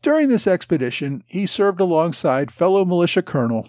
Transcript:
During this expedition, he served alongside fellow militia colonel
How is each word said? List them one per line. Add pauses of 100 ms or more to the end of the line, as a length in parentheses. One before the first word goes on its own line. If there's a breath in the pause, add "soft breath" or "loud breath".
During
this
expedition,
he
served
alongside
fellow
militia
colonel